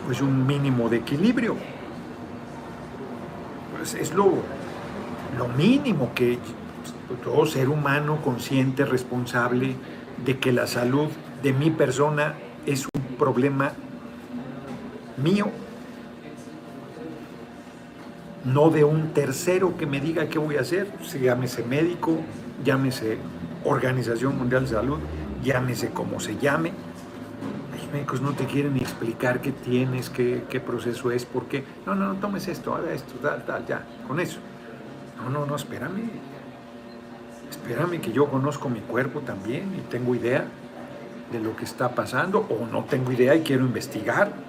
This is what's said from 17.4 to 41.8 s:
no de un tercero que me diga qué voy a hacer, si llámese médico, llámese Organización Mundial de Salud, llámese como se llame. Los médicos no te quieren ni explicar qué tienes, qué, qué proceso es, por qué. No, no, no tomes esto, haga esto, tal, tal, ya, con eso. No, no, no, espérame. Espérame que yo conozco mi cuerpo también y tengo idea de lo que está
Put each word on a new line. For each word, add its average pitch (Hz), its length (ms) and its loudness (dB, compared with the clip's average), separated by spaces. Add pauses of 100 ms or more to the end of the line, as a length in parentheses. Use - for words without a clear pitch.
no 143 260 8
de 160 120 8
un 156 300 6
tercero 170 640 4
que 156 100 -2
me 139 140 0
diga 160 280 0
qué 156 120 0
voy 151 160 0
a 127 60 2
hacer, 190 280 0 (140)
si 143 160 -6
llámese 123 420 2
médico, 160 560 2 (460)
llámese 131 540 2 (460)
Organización 127 720 2
Mundial 127 280 4
de 120 60 -2
Salud, 123 280 2 (440)
llámese 127 480 0
como - 280 -4
se - 180 -4
llame. 160 360 2 (1040)
Los - 160 -8
médicos 135 300 -2
no 139 100 0
te 127 140 0
quieren 143 280 2
ni 127 60 2
explicar 123 600 0
qué 139 120 -4
tienes, 127 580 0
qué, 123 400 2
qué 127 80 -2
proceso 120 540 -2
es, 123 120 0
por 123 200 -4
qué. 135 200 -4 (220)
No, 190 80 2
no, 196 140 2
no 196 60 0
tomes 196 340 -2
esto, - 260 -2
haga - 180 -2
esto, - 300 -8
tal, 147 220 0
tal, - 220 -4
ya, - 180 -4 (240)
con 143 100 0
eso. - 220 -2 (800)
No, 123 80 -4
no, 147 160 0
no, 143 80 -2
espérame. 180 560 -4 (1400)
Espérame 165 520 -2
que - 100 -4
yo 139 160 6
conozco 135 420 0
mi 113 120 0
cuerpo 127 400 -2
también 113 580 -4
y - 20 -4 (100)
tengo 123 240 0
idea 117 300 2 (840)
de 117 100 -4
lo 110 160 -2
que 120 80 -6
está 123 260 0